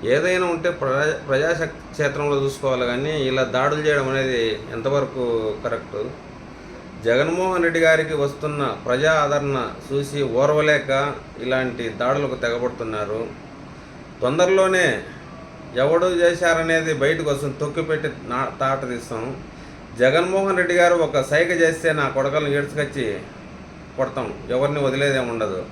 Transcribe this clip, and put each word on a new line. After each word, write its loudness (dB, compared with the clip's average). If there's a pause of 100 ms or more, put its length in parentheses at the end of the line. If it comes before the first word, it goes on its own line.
(140)
ఏదైనా 2
ఉంటే 0
ప్రజా-, 0 (100)
ప్రజాశక్-, 0 (100)
క్షేత్రంలో 0
చూసుకోవాలి 0
కానీ -2 (160)
ఇలా 2
దాడులు 0
చేయడం 2
అనేది 0 (160)
ఎంతవరకు -2 (400)
కరెక్ట్? -6 (1040)
జగన్మోహన్ 2
రెడ్డి 2
గారికి 4
వస్తున్న -2 (220)
ప్రజా 2 (120)
ఆదరణ 0 (300)
చూసి -2
ఓర్వలేక 2 (260)
ఇలాంటి -2
దాడులకు 0
తెగబడుతున్నారు. -4 (920)
తొందరలోనే 4 (800)
ఎవడు 4
చేశారనేది 4
బయటకు 2
వస్తుంది, -2
తొక్కిపెట్టి -2 (220)
నా-, -2
తాట 2
తీస్తాం. -6 (760)
జగన్మోహన్ 4
రెడ్డి 2
గారు 8
ఒక 2 (100)
సైగ 4 (140)
చేస్తే 2
నా 0
కొడకలను 0
ఈడ్చుకొచ్చి -2 (920)
కొడతాం, -2 (160)
ఎవరిని 0
వదిలేదేం 0
ఉండదు. -4